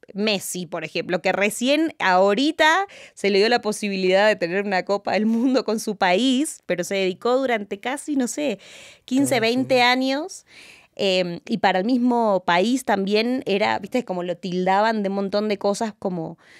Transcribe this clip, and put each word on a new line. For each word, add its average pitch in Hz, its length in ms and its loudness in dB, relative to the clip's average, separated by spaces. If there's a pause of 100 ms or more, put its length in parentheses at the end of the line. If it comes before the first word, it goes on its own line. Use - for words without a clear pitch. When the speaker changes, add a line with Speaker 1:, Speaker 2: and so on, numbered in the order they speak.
(140)
Speaker 1:
Messi, 196 520 -4
por 160 180 -8
ejemplo, 180 360 -4
que 185 120 0
recién 247 640 0
ahorita 269 880 2 (280)
se - 160 -4
le 196 100 2
dio 214 80 4
la 240 120 2
posibilidad 196 640 0
de 214 100 4
tener 185 280 -2
una 190 200 -2
Copa 202 280 -2
del 208 140 2
Mundo 254 380 2
con 220 160 -2
su 214 160 -6
país, 247 720 2
pero 180 180 -2
se 202 100 -6
dedicó 190 420 0
durante 226 440 -2
casi, 277 360 -6
no 254 120 2
sé, 285 300 -4 (460)
quince, 262 320 0
Speaker 2:
Claro, 226 100 2
sí. 226 100 2
Speaker 1:
veinte 262 260 2
años. 262 640 0 (540)
Em, 185 460 0
y 233 120 -2
para 185 220 2
el 185 40 -2
mismo 240 600 2
país 202 380 2
también 214 600 0
era, 202 320 0
viste, 240 260 -4
como 180 200 -6
lo 180 120 -4
tildaban 190 640 0
de 196 80 -2
un 196 60 -4
montón 202 320 -2
de 208 100 -2
cosas 202 400 -2
como... 165 400 -8 (220)